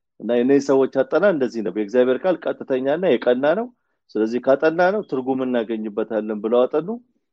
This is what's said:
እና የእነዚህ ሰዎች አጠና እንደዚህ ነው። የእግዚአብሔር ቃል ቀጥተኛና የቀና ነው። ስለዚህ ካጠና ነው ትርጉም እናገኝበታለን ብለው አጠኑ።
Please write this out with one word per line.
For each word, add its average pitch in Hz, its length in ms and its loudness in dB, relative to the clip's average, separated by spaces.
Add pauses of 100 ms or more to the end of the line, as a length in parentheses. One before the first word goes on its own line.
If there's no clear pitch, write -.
(200)
እና 104 120 -8
የእነዚህ 131 320 2
ሰዎች 135 300 2
አጠና 147 340 0
እንደዚህ 123 340 0
ነው። 101 100 -4
የእግዚአብሔር 120 460 2
ቃል 185 220 0
ቀጥተኛና 139 680 -4
የቀና 123 480 2
ነው። 233 120 -4 (480)
ስለዚህ 113 260 -2
ካጠና 156 400 2 (100)
ነው 208 120 -2
ትርጉም 131 400 -4
እናገኝበታለን 110 960 -4
ብለው 113 220 2
አጠኑ። 127 280 0 (440)